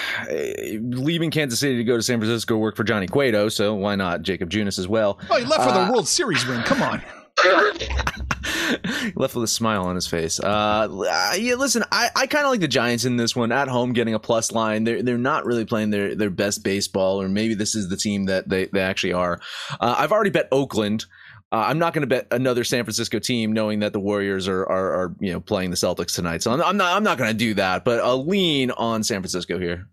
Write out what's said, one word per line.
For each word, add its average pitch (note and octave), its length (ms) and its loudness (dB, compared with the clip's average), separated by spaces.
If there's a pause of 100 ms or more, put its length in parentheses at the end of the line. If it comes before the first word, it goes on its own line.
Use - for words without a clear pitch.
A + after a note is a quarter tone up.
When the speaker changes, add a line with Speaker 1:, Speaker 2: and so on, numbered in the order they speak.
(100)
Speaker 1:
<sighs> - 180 -6
leaving A#2+ 1000 -2
Kansas C3+ 300 0
City C3+ 160 2
to A#2 80 0
go A#2+ 120 2
to A2+ 60 0
San A#2+ 160 0
Francisco, A2 380 0
work G#2+ 200 0
for A#2 60 0
Johnny G#2 240 2
Cueto, A2 420 2
so G#2+ 260 0
why G2+ 200 0
not F2 280 0
Jacob F2 280 -2
Junis G2+ 300 0
as F2+ 80 -2
well? G#2+ 320 2 (100)
Speaker 2:
Oh, E4 80 4
he A#3+ 60 0
left D4+ 200 2
for C4 60 4
the B3+ 120 4
Speaker 1:
Uh, - 100 0
Speaker 2:
World A#3 160 2
Series D3+ 360 0
ring. B2 180 -2
Come C4+ 200 2
on. A#2 180 -2 (440)
Speaker 1:
<laughs> - 0 - (1700)
Left C3 200 -2
with A#2+ 100 -2
a G#2+ 40 -2
smile G#2+ 380 0
on F2+ 80 -2
his F2+ 120 -4
face. E2 340 -2
Uh, G#2+ 500 2
l-, F#2+ 180 -6
uh, F#2 260 0
yeah, A#3+ 200 0
listen, B3 380 0
I, A3 240 2
I C4+ 100 2
kinda D4 220 0
like B3+ 120 2
the D#3 80 2
Giants A#2+ 360 0
in B2 120 0
this A#2 180 0
one. A2+ 180 0
At C3+ 160 2
home, B2 240 0
getting A2+ 220 2
a G#2+ 40 0
plus A2+ 340 0
line. A2 320 0
They're, A2+ 180 0
they're B2 160 0
not B2+ 280 -2
really A#2 180 0
playing G#2+ 260 0
their, G2+ 240 0
their G#2 160 0
best G2+ 340 -2
baseball, G2 580 0
or F#2+ 60 -2
maybe G#2+ 260 0
this G#2 200 -2
is G#2 140 -2
the F#2+ 80 -4
team G2+ 300 -2
that F#2+ 220 0
they, F#2+ 180 0
they F#2+ 140 0
actually F#2+ 320 0
are. F2 280 -2 (400)
Uh, A#2 180 2
I've D3+ 140 2
already G#3 180 4
bet D3+ 220 0
Oakland. A2 540 0 (440)
Uh, G#2+ 180 2
I'm C#3+ 100 2
not E3+ 160 0
gonna D3+ 120 0
bet A#2+ 240 0
another B2 340 2
San A#2+ 200 0
Francisco A2 340 -4
team, A2 340 0
knowing G#2+ 280 0
that G#2 140 0
the G#2 60 -2
Warriors G2 480 0
are, F#2 180 0
are, F#2+ 280 0
are, F2+ 240 -2
you F#2 140 -2
know, F2 80 -4
playing F#2 300 -2
the F2 60 -4
Celtics F2+ 380 -2
tonight. E2+ 280 -2
So A2+ 100 0
I'm, C#3+ 80 0
I'm F3 160 2
not, F3+ 180 2
I'm G#3 100 2
not F3 120 2
gonna A#2 180 0
do A2 200 0
that. F#2 320 0
But A#2 180 2
a A#2+ 100 4
lean D3 580 2
on A2+ 300 0
San G2+ 200 -2
Francisco F2+ 360 -4
here. F2 340 -4